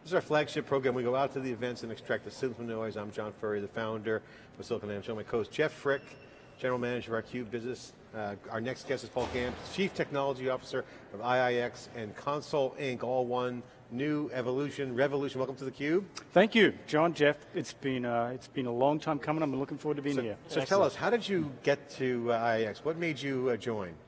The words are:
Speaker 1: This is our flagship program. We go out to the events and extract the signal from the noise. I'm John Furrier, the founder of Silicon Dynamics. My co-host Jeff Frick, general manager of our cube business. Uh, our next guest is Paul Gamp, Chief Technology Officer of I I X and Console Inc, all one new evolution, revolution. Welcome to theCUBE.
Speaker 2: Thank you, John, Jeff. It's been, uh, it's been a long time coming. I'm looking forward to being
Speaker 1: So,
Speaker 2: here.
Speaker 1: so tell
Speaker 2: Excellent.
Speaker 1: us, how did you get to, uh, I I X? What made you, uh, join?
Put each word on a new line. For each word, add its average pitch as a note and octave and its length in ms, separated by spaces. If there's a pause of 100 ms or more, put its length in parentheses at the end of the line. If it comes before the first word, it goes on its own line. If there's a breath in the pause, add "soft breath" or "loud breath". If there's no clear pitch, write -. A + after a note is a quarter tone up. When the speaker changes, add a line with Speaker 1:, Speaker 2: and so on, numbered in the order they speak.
Speaker 1:
This D#3 100
is F#3 40
our D#3+ 60
flagship D3+ 440
program. C3 300
We B2+ 80
go A#2+ 100
out C3+ 200
to C3+ 80
the C3 100
events A#2+ 320
and A2+ 80
extract G#2+ 320
the G#2 80
signal B2 240
from A#2 120
the A2+ 60
noise. A2 220
I'm G#2 160
John G#2+ 220
Furrier, G#2 260
the G2+ 80
founder A2 540 (360 loud breath)
of F#2+ 80
Silicon G#2 220
Dynamics. G2+ 220
My G#2+ 140
co-host A2 280
Jeff D3+ 220
Frick, C#3 280 (560 loud breath)
general B2+ 220
manager A#2+ 320
of A2+ 40
our A2+ 60
cube A#2+ 300
business. A#2 400 (240)
Uh, G#2 200 (140)
our A2+ 120
next B2 260
guest B2 160
is A2 60
Paul A#2+ 240
Gamp, B2 200 (200)
Chief F#3+ 200
Technology C#3 560
Officer B2+ 360 (280 loud breath)
of G2 60
I B2 200
I B2 160
X A#2+ 420
and G#2+ 180
Console C#3+ 640
Inc, B2+ 240
all B2+ 220
one B2 360 (300 loud breath)
new D3 420
evolution, C3 640
revolution. C#3 420
Welcome C3 200
to C3+ 80
theCUBE. D3+ 400 (260)
Speaker 2:
Thank G#3+ 240
you, F#3 180 (140)
John, D#3 260
Jeff. D3 220 (180)
It's E3 200
been, C3 320
uh, A#2+ 280
it's - 140
been C3 200
a A#2+ 60
long C#3+ 280
time D3+ 180
coming. D#3 240
I'm C3+ 160
looking C#3 180
forward D3 200
to C#3+ 40
being C#3+ 140
Speaker 1:
So, C3 60
Speaker 2:
here. G#2+ 160 (100)
Speaker 1:
so - 60
tell C3+ 80
Speaker 2:
Excellent. F#3 320
Speaker 1:
us, - 20
how D#3 140
did A3+ 180
you D#3+ 240 (120)
get C#3+ 340
to, B2 340
uh, A2+ 60
I A#2 160
I A2 80
X? G#2+ 240
What E3 120
made D#3 240
you, C3 280
uh, A#2 80
join? G#2 340 (160)